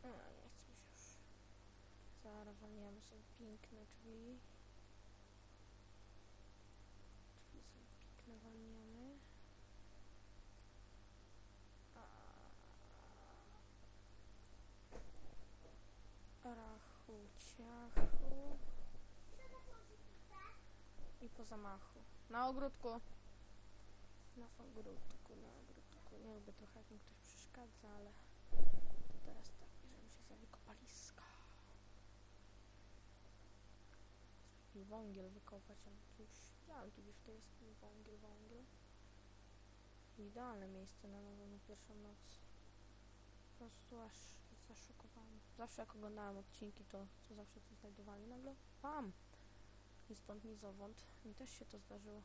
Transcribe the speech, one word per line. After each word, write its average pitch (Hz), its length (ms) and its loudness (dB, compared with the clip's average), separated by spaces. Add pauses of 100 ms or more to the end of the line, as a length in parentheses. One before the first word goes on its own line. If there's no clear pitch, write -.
A, 254 40 -10
nie - 420 -12
chcę - 200 -16
mi - 60 -18
się - 160 -18
już. - 100 -18 (1200)
Zaraz 208 360 -12
walniemy 208 420 -10
sobie 220 200 -16 (180)
piękne 214 460 -14
drzwi. 226 540 -12 (3000)
Drzwi - 200 -14
sobie - 220 -16 (140)
piękne - 400 -16
walniemy. 226 800 -12 (2750)
A... 262 40 -16 (4000)
Rachu, 220 840 -10 (100)
ciachu. 240 1200 8 (2750)
I 240 80 -8
po 226 160 -8
zamachu. 202 540 -8 (300)
Na 240 180 2
ogródku. 262 420 -2 (1500)
Na 233 100 -14 (120)
ogródku, - 760 -2
na 107 140 -12 (120)
ogródku. - 640 -14
Nie 220 80 -8
lubię 208 200 -12
trochę, 220 260 -14
jak 214 120 -16
mi 214 80 -12
ktoś - 180 -16
przeszkadza, - 720 -14
ale 208 220 -10 (960)
to - 60 4 (120)
teraz - 200 -2 (140)
tak, - 100 -10 (140)
bierzemy - 260 -14
się - 200 -16
za - 60 -14
wykopaliska. - 880 -14 (3500)
I 196 80 -8
wągiel 196 460 -8
wykopać, 202 480 -14 (100)
ale 202 80 -14 (220)
cóż, 214 120 -14 (300)
widziałem 277 320 -12
tu 202 100 -16
gdzieś 202 140 -14
w - 80 -16
tej 220 120 -12
jaskini 214 460 -16
wągiel, 214 360 -14
wągiel. 214 460 -14 (1500)
Idealne 214 500 -8
miejsce 190 400 -12
na 202 140 -12
nową, 202 260 -12
na 202 200 -12
pierwszą 214 280 -14
noc. 208 440 -14 (1120)
Po - 80 -18
prostu 233 420 -14
aż 226 160 -12 (520)
zaszokowałem. 220 720 -16 (180)
Zawsze 233 240 -8
jak 220 140 -10
oglądałem 208 420 -8
odcinki, 208 480 -12
to, 196 220 -12 (220)
to 220 60 -12
zawsze 208 260 -14
coś - 160 -18
znajdowali. 202 500 -14
Nagle 254 280 -10 (260)
pam! 277 300 -4 (960)
Ni 220 60 -10
stąd, 208 280 -12
ni 220 120 -12
zowąd. 202 480 -12 (220)
Mi 214 100 -12
też 254 140 -10
się - 160 -12
to 208 140 -14
zdarzyło. 202 460 -12